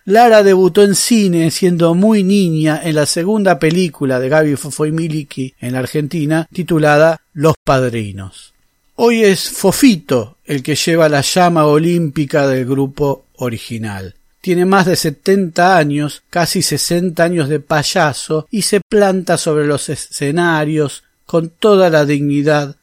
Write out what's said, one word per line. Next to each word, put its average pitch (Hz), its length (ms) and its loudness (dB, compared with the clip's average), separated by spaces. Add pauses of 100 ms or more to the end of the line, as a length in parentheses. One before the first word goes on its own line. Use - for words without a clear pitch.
Lara 220 380 6
debutó 190 400 4
en 202 120 4
cine 175 560 2
siendo 170 440 0
muy 208 300 2
niña 160 580 0
en 165 120 -4
la 151 120 0
segunda 185 520 0
película 156 600 -2
de 131 100 -4
Gaby, 151 280 2
Fofó 151 300 -6
y 156 60 -4
Miliki 151 680 -6
en 123 140 -8
la 131 60 -4
Argentina, 151 720 -4
titulada 156 680 2 (140)
Los 151 280 2
Padrinos. 110 920 -4 (420)
Hoy 233 260 2
es 196 280 0
Fofito 160 960 0
el 143 180 -6
que 151 120 -4
lleva 165 340 2
la 147 120 2
llama 170 460 2
olímpica 156 800 0
del 131 200 0
grupo 139 600 -4 (100)
original. 107 800 -10 (260)
Tiene 180 240 -2
más 190 220 2
de 175 100 0
setenta 180 800 0
años, 147 540 -2
casi 175 320 -2
sesenta 170 640 -2
años 165 240 -2
de 147 120 -2
payaso, 156 920 -2
y 208 120 -4
se 202 180 0
planta 190 560 0
sobre 151 300 0
los 147 220 -4
escenarios 151 1160 -4 (220)
con 165 240 -2
toda 190 400 2
la 151 160 2
dignidad 147 760 -2